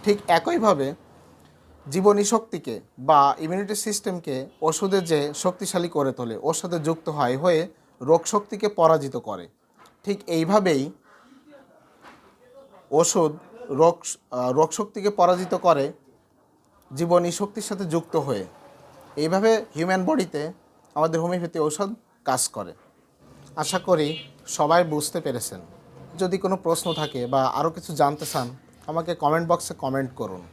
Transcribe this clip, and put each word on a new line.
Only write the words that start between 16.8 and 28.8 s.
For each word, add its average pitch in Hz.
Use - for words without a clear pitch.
জীবনী 175
শক্তির 202
সাথে 202
যুক্ত 165
হয়ে। 131
এইভাবে 196
হিউম্যান 185
বডিতে 170
আমাদের 156
হোমিওপ্যাথি 175
ঔষধ 156
কাজ 127
করে। 90
আশা 160
করি 156
সবাই 160
বুঝতে 151
পেরেছেন। 120
যদি 185
কোনো 190
প্রশ্ন 165
থাকে 143
বা 135
আরও 147
কিছু 160
জানতে 147
চান, 127